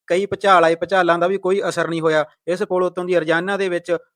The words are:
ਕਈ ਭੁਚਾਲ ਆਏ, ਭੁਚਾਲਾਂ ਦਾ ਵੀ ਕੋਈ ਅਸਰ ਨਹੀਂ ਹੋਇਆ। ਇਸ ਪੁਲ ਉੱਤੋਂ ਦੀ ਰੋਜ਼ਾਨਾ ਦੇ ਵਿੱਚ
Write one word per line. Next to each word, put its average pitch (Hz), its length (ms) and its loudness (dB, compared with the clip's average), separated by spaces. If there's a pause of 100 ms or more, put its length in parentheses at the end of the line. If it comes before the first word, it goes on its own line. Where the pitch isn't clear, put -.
ਕਈ 185 180 0
ਭੁਚਾਲ 190 380 4
ਆਏ, 165 120 4
ਭੁਚਾਲਾਂ 170 440 0
ਦਾ 175 80 2
ਵੀ 196 100 -2
ਕੋਈ 190 320 -2
ਅਸਰ 165 180 -4
ਨਹੀਂ 165 140 -6
ਹੋਇਆ। 156 240 2 (220)
ਇਸ 180 160 -2
ਪੁਲ 185 200 -2
ਉੱਤੋਂ 180 220 -4
ਦੀ 180 100 0
ਰੋਜ਼ਾਨਾ 170 420 0
ਦੇ 190 120 -4
ਵਿੱਚ 175 280 -4 (180)